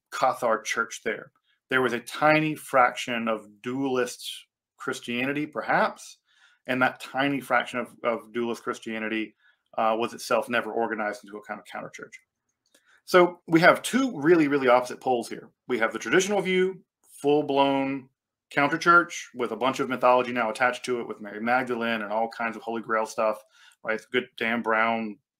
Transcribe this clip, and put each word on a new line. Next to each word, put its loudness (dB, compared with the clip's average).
Cathar 0
church -6
there. -6
There 2
was 2
a -2
tiny 2
fraction 0
of -2
dualist -4
Christianity, -6
perhaps, -4
and -2
that 0
tiny -4
fraction -2
of, -6
of -2
dualist -4
Christianity, -6
uh, 2
was -2
itself -2
never -2
organized -4
into -16
a -16
kind -12
of -20
counter -12
church. -20
So 4
we 4
have 6
two -2
really, 4
really 0
opposite 4
poles -2
here. -16
We -2
have 0
the -6
traditional 0
view, 0
full-blown 0
counter 0
church 4
with -2
a -6
bunch 0
of -2
mythology 4
now -2
attached 0
to -2
it -10
with -12
Mary -12
Magdalene 0
and -8
all -2
kinds -6
of -16
Holy -6
Grail -2
stuff, -2
right? -4
It's -8
good -2
Dan -2
Brown, 0